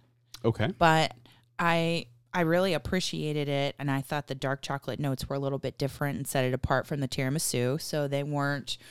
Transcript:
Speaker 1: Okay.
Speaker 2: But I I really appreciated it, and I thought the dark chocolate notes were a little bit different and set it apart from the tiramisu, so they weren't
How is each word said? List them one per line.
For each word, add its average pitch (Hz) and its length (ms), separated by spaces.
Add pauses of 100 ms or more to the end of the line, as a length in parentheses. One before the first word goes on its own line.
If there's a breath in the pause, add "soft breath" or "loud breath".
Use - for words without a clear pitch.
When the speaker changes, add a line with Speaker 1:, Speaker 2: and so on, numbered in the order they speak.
(460)
Speaker 1:
Okay. 113 320
Speaker 2:
But 160 360 (440 soft breath)
I 170 480 (280)
I 180 80
really 175 320
appreciated 151 760
it, 139 320
and 143 100
I 135 120
thought 147 260
the 135 80
dark 135 260
chocolate - 380
notes 139 280
were 139 80
a 143 40
little 139 200
bit - 180
different 143 400
and 135 100
set 131 180
it 127 80
apart 131 320
from 147 140
the 135 80
tiramisu, 131 760
so 147 260
they 139 160
weren't 143 540 (140)